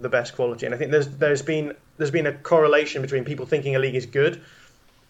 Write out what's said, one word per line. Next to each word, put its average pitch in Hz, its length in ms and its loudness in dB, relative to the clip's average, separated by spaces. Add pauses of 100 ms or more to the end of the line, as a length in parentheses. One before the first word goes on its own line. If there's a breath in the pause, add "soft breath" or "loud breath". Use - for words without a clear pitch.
the 120 80 -6
best 120 260 0
quality. 120 320 -4
And 120 80 -4
I 120 40 -6
think 139 120 -4
there's, 143 180 4
there's 143 340 0
been, 151 320 -4 (240)
there's 151 120 -2
been 156 160 0
a 139 60 0
correlation 151 720 2
between 135 220 -4
people 131 220 -8
thinking 139 300 0
a - 20 2
league 135 160 0
is 120 120 -4
good 156 340 0 (680 soft breath)